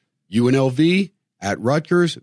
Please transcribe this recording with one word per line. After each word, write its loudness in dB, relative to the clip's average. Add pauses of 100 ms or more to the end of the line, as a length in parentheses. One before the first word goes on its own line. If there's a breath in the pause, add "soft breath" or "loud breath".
(320)
U 0
N 2
L 2
V, 0 (300)
at -4
Rutgers, -2